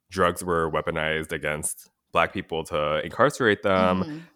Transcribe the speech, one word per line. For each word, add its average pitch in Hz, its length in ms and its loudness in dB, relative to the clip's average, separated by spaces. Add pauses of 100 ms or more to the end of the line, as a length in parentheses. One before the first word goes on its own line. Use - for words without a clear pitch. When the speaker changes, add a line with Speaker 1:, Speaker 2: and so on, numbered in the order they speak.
Speaker 1:
drugs 90 340 0
were 82 280 0
weaponized 78 600 -2
against 76 580 -6 (240)
Black 82 180 2
people 82 320 -6
to 76 400 -2
incarcerate 113 580 2
them, 92 420 2
Speaker 2:
Mm-hmm. 151 140 -8 (180)